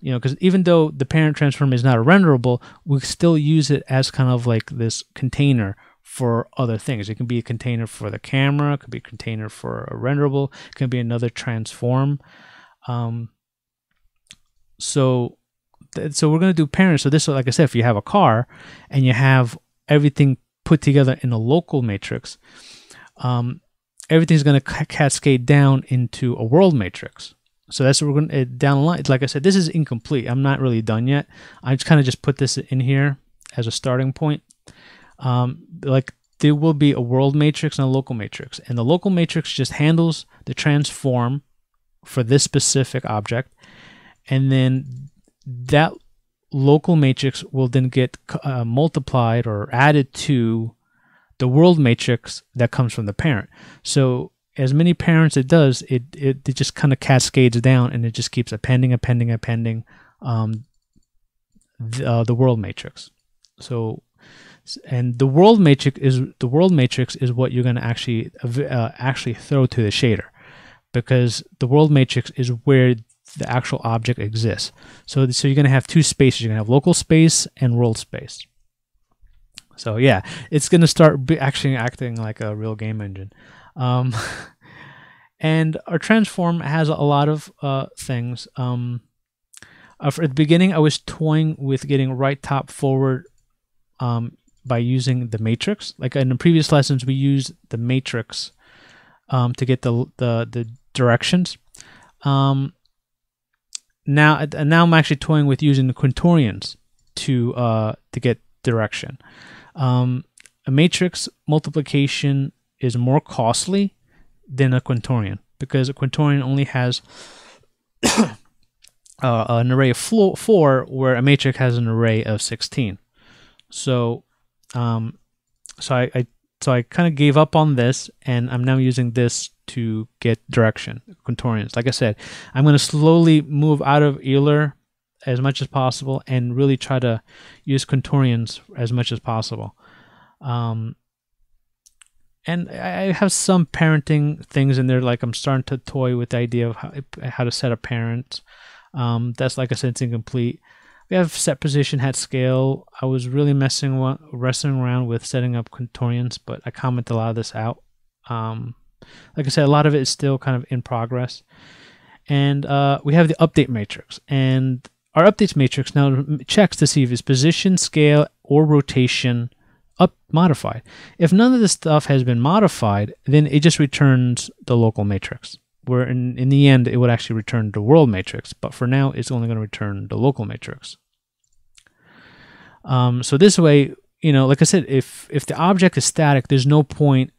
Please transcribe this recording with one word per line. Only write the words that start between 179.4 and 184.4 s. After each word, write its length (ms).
gonna 140
return 480
the 80
local 300
matrix. 500
Um, 380
so 160
this 180
way, 380
you 120
know, 160